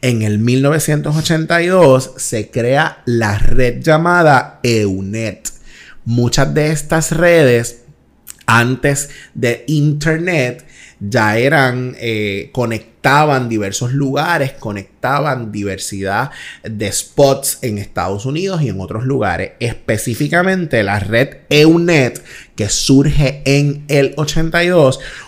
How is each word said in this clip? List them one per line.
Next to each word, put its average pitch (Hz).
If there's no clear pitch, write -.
En 120
el 107
mil 123
novecientos 151
ochenta 160
y 170
dos 147
se -
crea 135
la 113
red 123
llamada 160
eunet. 104
Muchas 120
de 151
estas 160
redes, 151
antes 123
de 117
internet, 151
ya 107
eran, 127
eh, 107
conectaban 127
diversos 107
lugares, 143
conectaban 123
diversidad 101
de 107
spots -
en 107
Estados 101
Unidos 170
y 131
en 95
otros 101
lugares. 101
Específicamente 147
la 101
red 113
eunet, 160
que 110
surge 143
en 143
el 139
ochenta 160
y 175
dos, 151